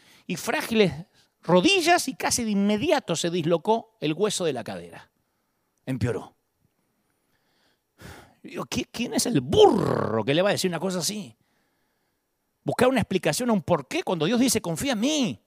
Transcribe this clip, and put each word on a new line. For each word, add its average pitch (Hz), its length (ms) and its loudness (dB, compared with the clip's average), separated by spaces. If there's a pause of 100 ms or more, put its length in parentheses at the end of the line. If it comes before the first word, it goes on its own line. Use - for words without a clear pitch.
(260)
y 180 100 -4
frágiles 220 560 0 (500)
rodillas 320 680 4
y - 60 -10
casi - 280 -2
de 220 80 -2
inmediato 208 640 0
se 170 140 -2
dislocó 170 720 -2
el 151 120 -2
hueso 185 300 -2
de 160 80 0
la 117 120 -6
cadera. 85 460 -14 (760)
Empeoró. 120 500 -6 (2000)
Digo, 196 220 -12
"¿qui-, - 260 -6
quién 240 220 -8
es 320 120 0
el 233 140 0
burro 131 840 4
que 135 80 0
le 165 80 2
va 202 80 2
a 190 40 2
decir 165 160 -2
una 165 120 -6
cosa 185 180 -4
así? 170 340 -6 (1300)
Buscar 180 240 2
una 262 100 0
explicación 185 500 -2
a 226 40 4
un 190 80 0
porqué 180 420 -2
cuando 165 220 -2
Dios 226 140 0
dice, 226 200 2
'Confía 220 340 -4
en 208 60 -2
mí'". 247 480 -2